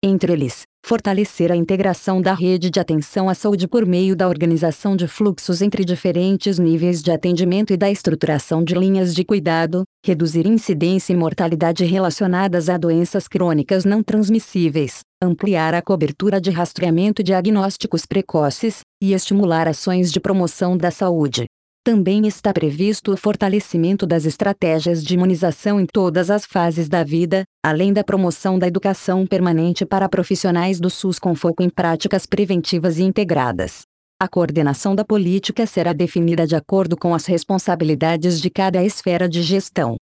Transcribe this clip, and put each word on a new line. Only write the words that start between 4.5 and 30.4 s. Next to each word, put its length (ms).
de 140
fluxos 540
entre 200
diferentes 760
níveis 440
de 80
atendimento 640
e 60
da 120
estruturação 720
de 120
linhas 400
de 100
cuidado, 580
reduzir 420
incidência 680
e 20
mortalidade 680
relacionadas 840
a 80
doenças 500
crônicas 600
não 160
transmissíveis, 1000
ampliar 500
a 80
cobertura 580
de 120
rastreamento 720
e 20
diagnósticos 800
precoces, 760
e 120
estimular 520
ações 460
de 80
promoção 560
da 140
saúde. 560
Também 400
está 240
previsto 640
o 40
fortalecimento 880
das 180
estratégias 800
de 80
imunização 680
em 60
todas 460
as 160
fases 420
da 160
vida, 400
além 300
da 100
promoção 560
da 80
educação 600
permanente 580
para 240
profissionais 720